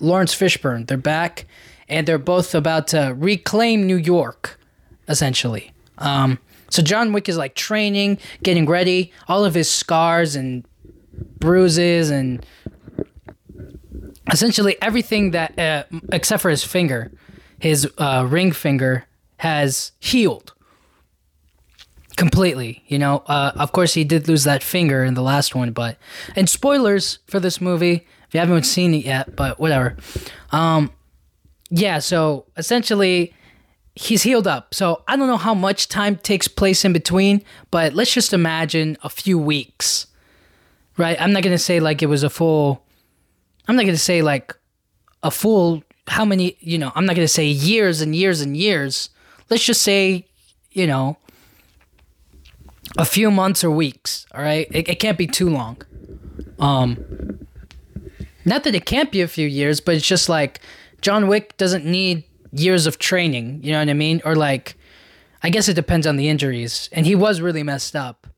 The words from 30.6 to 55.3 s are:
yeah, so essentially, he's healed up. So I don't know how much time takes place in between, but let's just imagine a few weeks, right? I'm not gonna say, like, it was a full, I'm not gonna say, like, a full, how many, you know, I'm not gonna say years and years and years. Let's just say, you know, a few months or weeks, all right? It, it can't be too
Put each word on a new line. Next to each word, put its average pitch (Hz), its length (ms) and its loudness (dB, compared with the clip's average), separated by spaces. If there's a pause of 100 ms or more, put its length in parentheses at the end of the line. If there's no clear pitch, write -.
yeah, 175 300 0
so 156 440 0 (140)
essentially, 190 760 0 (600)
he's - 300 -2
healed 226 240 2
up. 135 260 -4
So 175 340 -2
I 247 80 0
don't 269 120 0
know 240 100 0
how 208 160 0
much 196 340 -2
time 208 280 -2
takes - 320 -2
place 190 360 0
in 185 80 4
between, 190 500 2 (280)
but 160 240 0
let's 233 180 0
just - 220 0
imagine 160 680 -2
a 147 60 -10
few 180 300 -2
weeks, - 720 -4 (880)
right? 170 200 0
I'm 185 140 0
not 196 120 0
gonna 180 120 2
say, 170 240 0
like, 156 220 0
it 156 40 2
was 143 180 2
a 143 60 0
full, 151 540 0 (840)
I'm 233 80 2
not 226 100 2
gonna 175 100 2
say, 170 240 2
like, 143 340 -2 (680)
a 151 80 -2
full, 175 520 2 (240)
how 214 200 0
many, 185 340 0
you 165 160 -4
know, 139 180 -4
I'm 180 120 0
not 175 100 0
gonna 170 100 2
say 151 200 2
years 160 560 2
and 156 120 -2
years 175 280 0
and 143 120 -4
years. 156 540 -2 (400)
Let's 226 160 0
just - 160 2
say, 190 460 2 (440)
you 185 160 0
know, 135 300 0 (1800)
a 165 80 2
few 214 240 2
months 190 340 2
or 165 60 2
weeks, - 640 -4
all 131 80 -8
right? 151 280 -2
It, 165 200 -2
it 170 100 -4
can't 208 160 0
be 180 100 0
too 180 220 0